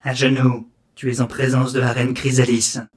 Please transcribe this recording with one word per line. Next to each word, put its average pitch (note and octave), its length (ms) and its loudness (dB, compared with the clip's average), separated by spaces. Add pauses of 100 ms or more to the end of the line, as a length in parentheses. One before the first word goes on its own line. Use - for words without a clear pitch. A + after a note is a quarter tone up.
À C3+ 100 -6
genoux, C3 560 2 (260)
tu C3 160 -6
es A#2+ 100 -4
en B2 60 2
présence B2+ 460 0
de C3 80 -2
la B2 120 0
reine B2+ 220 -2
Chrysalis B2 640 0 (180)